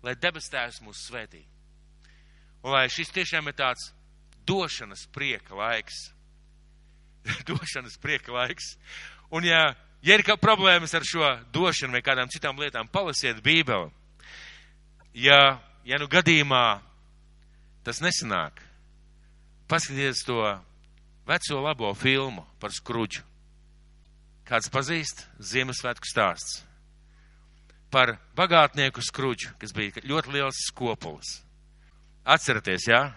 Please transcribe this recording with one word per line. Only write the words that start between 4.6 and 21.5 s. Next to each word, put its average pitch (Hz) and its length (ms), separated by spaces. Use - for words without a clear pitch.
prieka 120 480
laiks. 110 380
<laughs> - 200
Došanas 135 500
prieka 143 340
laiks. - 440
Un 165 140
ja, 160 300
ja 180 140
ir 208 100
kā 208 140
problēmas 185 560
ar 147 100
šo 160 180
došanu 151 420
vai 123 80
kādām 127 280
citām 139 280
lietām, 123 300
palasiet 147 540
Bībeli. 127 460
Ja, 135 420
ja 131 140
nu 147 120
gadījumā 143 680
tas 120 200
nesanāk, 101 560
paskatieties 139 580
to 123 120
veco 147 360